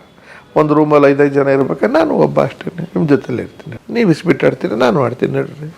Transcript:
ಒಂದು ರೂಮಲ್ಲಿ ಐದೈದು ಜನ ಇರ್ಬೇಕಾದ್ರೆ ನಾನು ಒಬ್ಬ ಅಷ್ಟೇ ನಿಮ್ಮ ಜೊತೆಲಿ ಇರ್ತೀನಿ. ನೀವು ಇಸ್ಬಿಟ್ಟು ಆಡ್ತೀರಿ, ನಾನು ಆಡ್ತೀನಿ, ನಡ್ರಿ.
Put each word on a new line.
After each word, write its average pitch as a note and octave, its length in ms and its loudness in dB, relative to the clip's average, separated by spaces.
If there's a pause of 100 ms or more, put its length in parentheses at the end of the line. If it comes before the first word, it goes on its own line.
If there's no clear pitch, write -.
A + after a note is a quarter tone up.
(560)
ಒಂದು D3+ 180 2
ರೂಮಲ್ಲಿ D3 360 4
ಐದೈದು C#3+ 240 2
ಜನ C#3 140 0
ಇರ್ಬೇಕಾದ್ರೆ E3 500 0
ನಾನು D4+ 160 0
ಒಬ್ಬ D3 280 0
ಅಷ್ಟೇ - 380 -6
ನಿಮ್ಮ E3+ 280 -4
ಜೊತೆಲಿ B2+ 340 0
ಇರ್ತೀನಿ. A#2 520 -14
ನೀವು A3+ 160 2
ಇಸ್ಬಿಟ್ಟು D3+ 360 0
ಆಡ್ತೀರಿ, D3 280 -2
ನಾನು A3 280 0
ಆಡ್ತೀನಿ, A#2+ 300 -4
ನಡ್ರಿ. C#3 460 -8